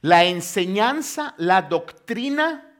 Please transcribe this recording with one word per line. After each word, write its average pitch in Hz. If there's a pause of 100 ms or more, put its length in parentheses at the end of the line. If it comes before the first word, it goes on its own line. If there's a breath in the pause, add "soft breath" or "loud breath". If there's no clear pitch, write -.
La 170
enseñanza, 202
la 180
doctrina 269